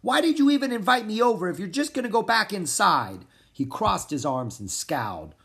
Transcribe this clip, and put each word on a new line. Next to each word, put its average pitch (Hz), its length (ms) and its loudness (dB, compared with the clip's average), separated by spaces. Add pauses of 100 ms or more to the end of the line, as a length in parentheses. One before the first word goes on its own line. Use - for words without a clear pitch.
Why 254 200 2
did 320 160 2
you 277 120 6
even 277 220 2
invite 233 340 0
me 214 140 -4
over 220 280 2
if 160 100 -4
you're 190 100 -6
just 285 240 -4
gonna 254 160 -4
go 226 140 2
back 226 300 2
inside? 151 720 0 (260)
He 135 140 -2
crossed 190 440 -2
his 135 140 -4
arms 127 340 -2
and 98 120 -12
scowled. 92 640 -6 (100)